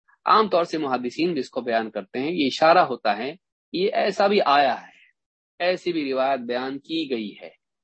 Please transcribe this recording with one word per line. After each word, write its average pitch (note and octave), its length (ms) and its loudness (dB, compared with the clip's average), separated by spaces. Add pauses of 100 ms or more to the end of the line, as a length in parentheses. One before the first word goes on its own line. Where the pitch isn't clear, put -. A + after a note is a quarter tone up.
(260)
عام G#3 240 4
طور F3+ 140 2
سے E3+ 140 -4
محدثین C3+ 540 -2
بھی D3+ 80 -4
اس B2 100 -6
کو C3 120 -8
بیان A2+ 300 -2
کرتے G#2 280 -8
ہیں۔ C#3+ 120 -4
یہ D#3 140 0
اشارہ D#3+ 320 4
ہوتا A#2+ 400 0
ہے، C3+ 180 -8 (380)
یہ F3+ 200 0
ایسا G3+ 340 0
بھی G3+ 180 2
آیا C#3 360 4
ہے، - 100 -20 (680)
ایسی F3 340 -2
بھی C#3+ 180 -2
روایت C3 280 0
بیان B2 400 -6
کی D#3+ 300 -6
گئی A2+ 320 -4
ہے، E2+ 80 -16 (340)